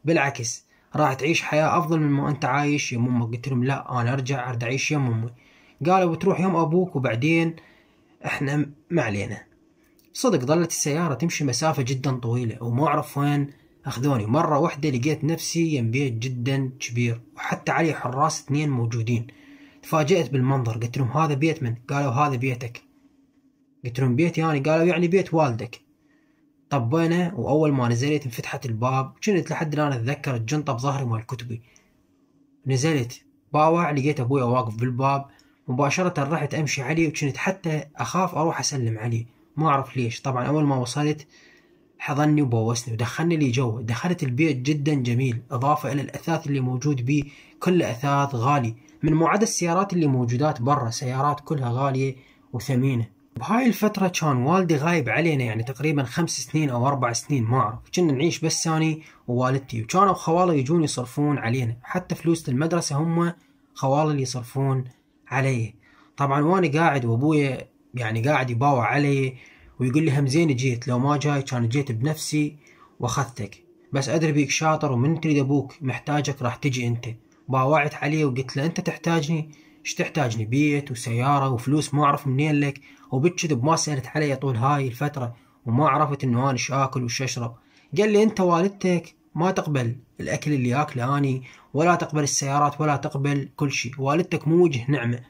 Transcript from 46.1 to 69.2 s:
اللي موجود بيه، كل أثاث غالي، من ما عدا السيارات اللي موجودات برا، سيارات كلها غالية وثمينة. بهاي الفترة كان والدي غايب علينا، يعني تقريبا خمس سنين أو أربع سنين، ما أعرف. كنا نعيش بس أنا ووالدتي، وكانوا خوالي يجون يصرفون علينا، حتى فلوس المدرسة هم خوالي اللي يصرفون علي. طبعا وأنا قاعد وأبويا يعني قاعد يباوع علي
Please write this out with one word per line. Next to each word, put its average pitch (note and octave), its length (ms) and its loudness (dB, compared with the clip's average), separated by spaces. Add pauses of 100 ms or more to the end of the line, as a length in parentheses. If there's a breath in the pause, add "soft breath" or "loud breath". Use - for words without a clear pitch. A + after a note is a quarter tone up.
اللي C#3 120 -2
موجود B2+ 460 -2
بيه، C#3+ 180 2 (360 loud breath)
كل F3 240 2
أثاث C#3 520 0
غالي، A#2+ 400 2 (280 loud breath)
من D#3 100 2
ما D#3 160 4
عدا G3+ 140 2
السيارات F#3 500 0
اللي E3 140 2
موجودات B2+ 540 0
برا، B2+ 280 0
سيارات C3+ 500 -2
كلها C3+ 320 -4
غالية C3 440 0 (380 loud breath)
وثمينة. B2+ 540 0 (300)
بهاي A#3 300 2
الفترة G#3 400 2
كان D#3 300 0
والدي D#3+ 380 2
غايب D3+ 340 0
علينا، D3 340 2
يعني A2 200 -2
تقريبا C#3+ 400 -2
خمس E3 360 -2
سنين D3+ 300 -2
أو B2 180 0
أربع B2 260 0
سنين، B2+ 300 -2
ما A#2+ 160 2
أعرف. A2+ 200 -2 (160)
كنا E3+ 180 4
نعيش D3 260 0
بس D#3 280 -2
أنا D#3+ 280 2 (320 loud breath)
ووالدتي، B2 560 0
وكانوا F#3 300 4
خوالي E3+ 460 2
يجون D#3 240 2
يصرفون C#3 540 -2
علينا، A#2 460 -2
حتى F3+ 320 -6
فلوس D#3+ 340 -2
المدرسة D#3+ 460 0
هم E3 380 2 (400 soft breath)
خوالي D3 380 2
اللي C#3+ 100 0
يصرفون C3 640 -2 (440)
علي. C3 460 -2 (440 soft breath)
طبعا C#3+ 240 2
وأنا E3 380 4
قاعد C#3 260 2
وأبويا C#3 640 2 (260)
يعني A2+ 280 -2
قاعد C3 280 2
يباوع A#2+ 360 2
علي C3+ 480 0 (460 loud breath)